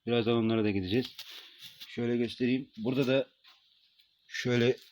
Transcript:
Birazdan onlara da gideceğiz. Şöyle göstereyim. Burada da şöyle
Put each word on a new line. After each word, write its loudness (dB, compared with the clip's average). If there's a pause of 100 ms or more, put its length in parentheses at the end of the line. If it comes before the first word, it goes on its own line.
Birazdan 2
onlara 2
da 2
gideceğiz. 0 (800)
Şöyle -2
göstereyim. -2
Burada 0
da 0 (1000)
şöyle 2 (140)